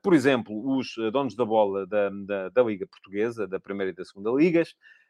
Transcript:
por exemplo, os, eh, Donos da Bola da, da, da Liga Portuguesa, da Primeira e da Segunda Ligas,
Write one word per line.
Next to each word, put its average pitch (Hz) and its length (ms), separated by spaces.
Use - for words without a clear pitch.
por 190 120
exemplo, 127 640
os, 127 220
eh, 110 120
Donos 123 240
da 120 100
Bola 101 420
da, 101 240
da, 98 400
da 123 120
Liga 101 240
Portuguesa, 104 640
da 92 100
Primeira 98 320
e 87 40
da 90 100
Segunda 101 260
Ligas, 160 440